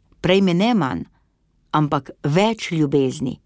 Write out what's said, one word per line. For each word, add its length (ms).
prejme 320
ne 200
manj, 300
ampak 400
več 480
ljubezni. 760